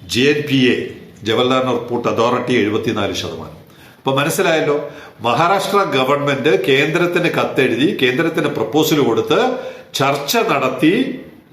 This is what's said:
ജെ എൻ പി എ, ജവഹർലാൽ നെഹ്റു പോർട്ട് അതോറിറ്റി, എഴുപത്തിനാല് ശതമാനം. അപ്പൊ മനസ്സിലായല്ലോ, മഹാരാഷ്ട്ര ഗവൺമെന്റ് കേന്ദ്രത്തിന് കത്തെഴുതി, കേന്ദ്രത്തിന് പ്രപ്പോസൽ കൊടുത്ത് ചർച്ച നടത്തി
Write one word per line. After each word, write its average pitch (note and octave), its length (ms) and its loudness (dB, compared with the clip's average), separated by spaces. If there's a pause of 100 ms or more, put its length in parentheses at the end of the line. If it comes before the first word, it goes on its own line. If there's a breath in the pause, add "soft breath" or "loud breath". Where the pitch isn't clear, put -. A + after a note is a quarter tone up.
ജെ A2 140 -2
എൻ D3 280 2
പി C3+ 60 0
എ, B2 320 2 (380)
ജവഹർലാൽ B2+ 380 2
നെഹ്റു A#2+ 240 -2
പോർട്ട് A#2 200 -4
അതോറിറ്റി, A#2+ 460 0
എഴുപത്തിനാല് G#2 600 0
ശതമാനം. D#2+ 440 -10 (400 loud breath)
അപ്പൊ C#3 180 -2
മനസ്സിലായല്ലോ, D3+ 760 0 (320 loud breath)
മഹാരാഷ്ട്ര E3+ 560 2
ഗവൺമെന്റ് C#3+ 880 2
കേന്ദ്രത്തിന് D#3+ 640 2
കത്തെഴുതി, B2+ 720 0
കേന്ദ്രത്തിന് D#3+ 460 0
പ്രപ്പോസൽ D3+ 520 0
കൊടുത്ത് D3 580 2 (360 loud breath)
ചർച്ച C#3+ 440 0
നടത്തി D#3+ 840 0 (340)